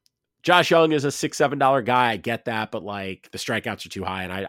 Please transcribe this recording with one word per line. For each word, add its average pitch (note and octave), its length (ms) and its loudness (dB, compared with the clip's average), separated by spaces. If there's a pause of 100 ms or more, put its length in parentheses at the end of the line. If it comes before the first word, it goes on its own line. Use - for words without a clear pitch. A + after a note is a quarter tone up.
(420)
Josh F3 300 4
Young E3 180 6
is D3 140 2
a C#3+ 80 -2
six, - 260 -6
seven C#3+ 220 0
dollar C3+ 220 4
guy. B2 280 2
I A2 60 -4
get A#2 300 -6
that, A2 260 -4
but, G#2+ 100 -8
like, F#2+ 480 -12
the - 80 -14
strikeouts A2 480 -6
are - 40 -18
too G2 120 -8
high F#2 220 -6
and F2+ 80 -8
I, F#2+ 160 -6